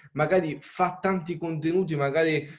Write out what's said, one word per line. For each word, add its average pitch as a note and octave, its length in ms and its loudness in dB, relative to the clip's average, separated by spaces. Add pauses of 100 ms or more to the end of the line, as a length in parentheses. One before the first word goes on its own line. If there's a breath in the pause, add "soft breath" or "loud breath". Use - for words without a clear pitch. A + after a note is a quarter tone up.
(140)
magari D#3 480 2
fa - 400 -2
tanti F3 360 -2
contenuti, E3 580 -2
magari, D3 640 2